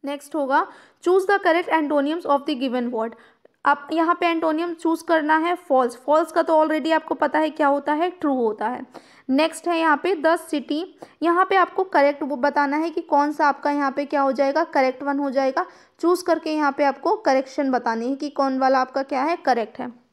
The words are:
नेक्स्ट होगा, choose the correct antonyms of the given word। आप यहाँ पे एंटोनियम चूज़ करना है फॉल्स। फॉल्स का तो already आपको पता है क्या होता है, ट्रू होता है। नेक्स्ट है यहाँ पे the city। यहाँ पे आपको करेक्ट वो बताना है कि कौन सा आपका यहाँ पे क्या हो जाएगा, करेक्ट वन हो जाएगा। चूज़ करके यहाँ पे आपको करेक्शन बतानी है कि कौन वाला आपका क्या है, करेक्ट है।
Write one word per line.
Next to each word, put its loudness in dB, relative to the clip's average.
नेक्स्ट -10
होगा, 0
choose 2
the 2
correct 2
antonyms -2
of 0
the -2
given -2
word। -4
आप 0
यहाँ 2
पे 2
एंटोनियम -2
चूज़ -2
करना 2
है 0
फॉल्स। 0
फॉल्स 2
का 0
तो 4
already 0
आपको -2
पता 0
है 0
क्या 0
होता 0
है, 0
ट्रू -2
होता -2
है। -8
नेक्स्ट 0
है 0
यहाँ 2
पे 0
the 2
city। -4
यहाँ 2
पे 0
आपको 2
करेक्ट 2
वो -4
बताना 0
है -2
कि -6
कौन 0
सा 2
आपका -2
यहाँ 0
पे -4
क्या -2
हो 2
जाएगा, 0
करेक्ट 0
वन -2
हो -2
जाएगा। -2
चूज़ 0
करके -2
यहाँ 0
पे -2
आपको 0
करेक्शन -2
बतानी -2
है -2
कि -8
कौन -2
वाला 2
आपका -4
क्या -4
है, -2
करेक्ट -2
है। -10